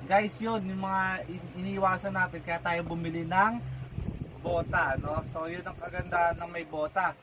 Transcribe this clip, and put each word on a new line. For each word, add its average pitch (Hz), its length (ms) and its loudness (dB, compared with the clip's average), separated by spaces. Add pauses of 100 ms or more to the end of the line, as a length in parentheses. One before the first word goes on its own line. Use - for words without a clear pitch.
Guys, 202 320 6
yun, 220 320 0
yung 190 160 -2
mga 190 400 2
in-, 175 280 -8 (120)
iniwasan 196 480 2
natin. 180 320 2
Kaya 170 160 -2
tayo 170 240 0
bumili 165 400 -2
ng 202 320 4 (880)
bota, 170 560 2
no? 151 320 -2
So, 165 160 -4
yun 175 160 -6
ang 185 160 -8
kagandahan 175 560 2
ng 170 160 -6
may 170 80 -4
bota. 156 600 0